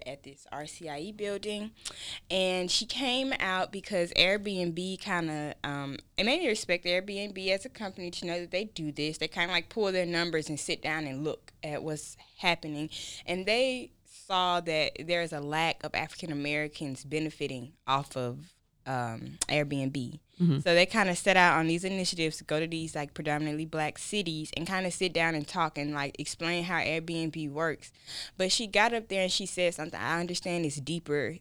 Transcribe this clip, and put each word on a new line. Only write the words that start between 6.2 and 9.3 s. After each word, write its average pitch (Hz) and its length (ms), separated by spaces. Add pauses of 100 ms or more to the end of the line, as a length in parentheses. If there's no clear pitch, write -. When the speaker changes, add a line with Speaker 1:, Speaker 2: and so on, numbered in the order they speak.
Speaker 1:
made 277 160
me 320 60
respect 180 380
Airbnb 190 640
as 196 140
a 254 60
company 190 400
to - 160
know 175 140
that 175 100
they 185 140
do 160 280
this. 151 280
They 160 80
kinda, 180 260